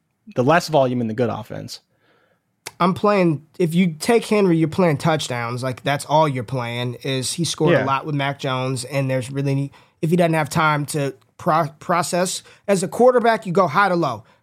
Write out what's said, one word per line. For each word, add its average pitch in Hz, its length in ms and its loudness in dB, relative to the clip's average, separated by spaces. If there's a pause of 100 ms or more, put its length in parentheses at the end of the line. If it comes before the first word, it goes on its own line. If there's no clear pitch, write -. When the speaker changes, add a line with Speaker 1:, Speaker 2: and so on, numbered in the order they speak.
(340)
Speaker 1:
the 127 100 0
less 165 240 2
volume 135 320 2
in 120 80 -2
the 110 60 -6
good 117 140 0
offense. 107 520 -10 (960)
Speaker 2:
I'm 180 160 2
playing, 180 520 2 (120)
if 165 160 2
you 175 180 4
take 226 320 0
Henry, 196 320 2
you're 160 120 2
playing 165 280 2
touchdowns. 123 680 -2
Like, 127 200 -8
that's 139 240 -2
all 156 200 2
you're 127 180 -4
playing 120 580 -6
is 131 320 -4
he 170 100 -4
scored 160 280 0
Speaker 1:
Yeah. 123 120 2
Speaker 2:
a - 20 -4
lot 135 200 -2
with 151 80 -4
Mac 139 240 -2
Jones, 131 480 -4
and 139 240 -4
there's 131 200 -4
really, 139 400 -2 (300)
if 175 80 -2
he 175 80 2
doesn't 170 160 2
have 160 160 0
time 151 380 0
to 139 280 -4 (220)
pro-, 160 320 0 (100)
process. 180 640 -2 (240)
As 196 160 2
a 190 60 -2
quarterback, 233 560 4
you 185 80 -4
go 180 140 4
high 190 240 2
to 180 60 0
low. 131 280 -2 (180)